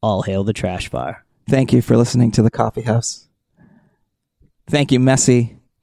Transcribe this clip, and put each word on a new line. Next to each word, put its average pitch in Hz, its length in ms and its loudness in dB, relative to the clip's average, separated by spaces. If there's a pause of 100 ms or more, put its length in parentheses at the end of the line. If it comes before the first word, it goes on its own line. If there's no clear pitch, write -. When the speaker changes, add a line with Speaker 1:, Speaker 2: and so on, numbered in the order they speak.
Speaker 1:
All 101 220 -2
hail 98 200 -4
the 104 100 -2
trash 95 360 -8
fire. - 340 -8 (260)
Speaker 2:
Thank 131 240 2
you 123 80 4
for 117 160 2
listening 120 340 2
to 117 100 0
The 110 100 4
Coffee 113 300 -4
House. 113 460 -4 (1400)
Thank 143 240 0
you, 127 80 4
Messi. 127 580 2 (260)